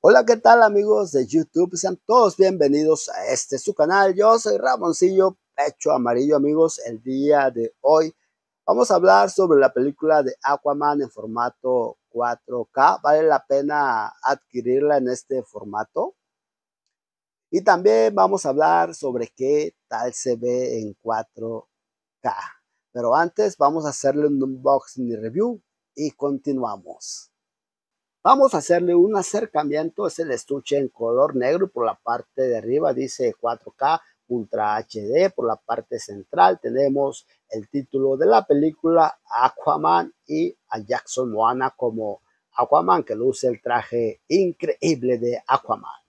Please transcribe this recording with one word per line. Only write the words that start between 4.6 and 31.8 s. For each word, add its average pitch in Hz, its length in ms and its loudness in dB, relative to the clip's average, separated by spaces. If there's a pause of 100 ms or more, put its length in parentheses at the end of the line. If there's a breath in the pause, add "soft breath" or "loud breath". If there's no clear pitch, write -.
Pecho 147 360 -2
Amarillo, 127 460 2
amigos. 151 420 2
El 117 240 -12
día 135 480 2
de 117 300 -6
hoy 156 300 4 (540)
vamos 226 240 2
a 202 60 4
hablar 190 340 6
sobre 175 300 4
la 131 120 4
película 147 520 0
de 127 180 -6
Aquaman 143 640 -2
en 117 80 -10
formato 117 880 -4 (100)
cuatro 120 600 -6
K. 151 320 2
¿Vale 151 180 4
la 160 240 2
pena 139 600 -2 (160)
adquirirla 135 760 -2
en 127 120 -2
este 127 340 -6
formato? 110 720 -10 (1400)
Y 175 100 0
también 208 540 4
vamos 190 320 2
a - 20 -2
hablar 165 460 2
sobre 123 320 -6
qué 147 480 -2 (120)
tal 120 280 -6
se 123 200 -4
ve 123 440 -4
en 104 200 -10
cuatro 113 680 -8 (540)
K. 104 140 -4 (560)
Pero 120 220 -2
antes 175 420 0
vamos 151 300 0
a 147 40 -2
hacerle 143 360 -2
un 143 160 0
unboxing 131 680 -2
y 117 60 -4
review 175 460 -6 (320)
y 147 160 -6
continuamos. 131 1160 -8 (960)
Vamos 269 300 4
a 170 60 0
hacerle 175 340 0
un 196 240 4
acercamiento. 160 880 -4
Es - 140 -6
el 165 100 -6
estuche 139 480 -6
en 135 120 -4
color 127 460 -2
negro 147 300 0
y 185 40 -14
por 117 180 -4